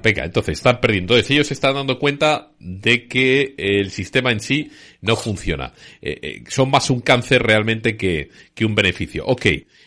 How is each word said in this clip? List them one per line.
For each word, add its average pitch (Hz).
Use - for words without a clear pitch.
venga, 85
entonces 87
están 123
perdiendo. 95
Entonces 117
ellos 143
se 139
están 135
dando 135
cuenta 147
de 101
que 131
el 98
sistema 123
en 107
sí 147
no 110
funciona. 85
Eh, -
eh, -
son 131
más 139
un 123
cáncer 123
realmente 110
que, 85
que 113
un 107
beneficio. 98
Ok, 123